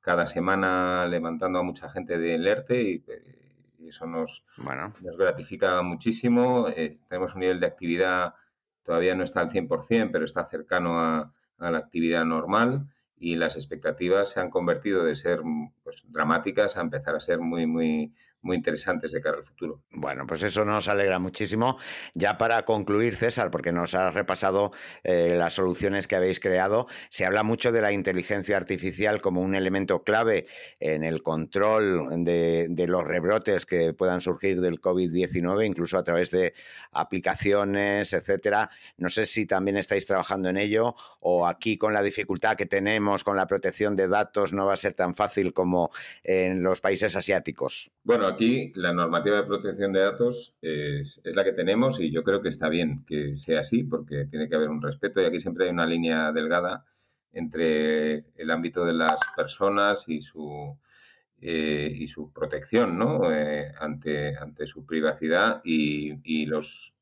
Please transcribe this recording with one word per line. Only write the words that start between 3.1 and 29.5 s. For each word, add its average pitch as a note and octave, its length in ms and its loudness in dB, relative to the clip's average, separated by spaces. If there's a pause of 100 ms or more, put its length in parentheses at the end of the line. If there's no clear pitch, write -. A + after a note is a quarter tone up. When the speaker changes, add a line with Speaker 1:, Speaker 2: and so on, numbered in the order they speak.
Speaker 1:
y D#2+ 120 -20
eso E2 180 -14
nos, - 360 -8 (140)
Speaker 2:
Bueno. C#2+ 420 -8
Speaker 1:
nos F2 160 -12
gratifica F2+ 680 0
muchísimo. A#2+ 880 2
Eh, D#2+ 280 -4 (100)
tenemos F2+ 280 -4
un F#2 60 -6
nivel F#2 180 2
de F2 80 0
actividad, F2+ 640 0 (500)
todavía F2 300 2
no F#2 100 0
está F2 180 -2
al E2 100 -2
cien F2 160 0
por E2 160 -2
cien, A2 280 2
pero D#2+ 140 0
está E2+ 200 -4
cercano E2+ 540 -2
a, D#2+ 360 -2 (240)
a E2+ 120 -4
la D#2+ 60 0
actividad E2 480 0
normal G#2 640 0 (280)
y E2+ 200 -4
las E2 200 0
expectativas F2+ 760 0
se - 80 -4
han F2+ 100 -4
convertido F2+ 540 0
de D#2 100 2
ser, E2+ 280 -2 (420)
pues, - 240 -16
dramáticas E2 680 0
a F2+ 40 -4
empezar D2 340 -4
a D2+ 60 -4
ser E2+ 180 0
muy, E2 280 -2
muy, D#2+ 480 -2 (280)
muy F2+ 140 -2
interesantes D#2+ 540 -4
de C#2+ 100 -4
cara D2 160 -2
al D2+ 60 -12
futuro. - 480 -12
Speaker 2:
Bueno, C#2 340 -6
pues D#2 160 -6
eso G#2 240 0
nos G#2 220 0
alegra G2 320 2
muchísimo. G#2+ 580 0 (380)
Ya G2+ 240 0
para A2+ 260 2
concluir, G#2 500 2
César, A2+ 360 0
porque - 200 -2
nos F2 220 0
has F#2 220 2
repasado, F#2+ 560 0 (320)
eh, F2 340 4
las E2+ 160 2
soluciones F#2+ 540 0
que - 80 -2
habéis F#2 240 2
creado, G2 480 2 (240)
se F#2 160 -2
habla G#2 160 2
mucho A2+ 280 2
de A2+ 100 4
la G#2 100 4
inteligencia G2 680 0
artificial F#2+ 640 -2
como F2+ 200 0
un F#2+ 120 0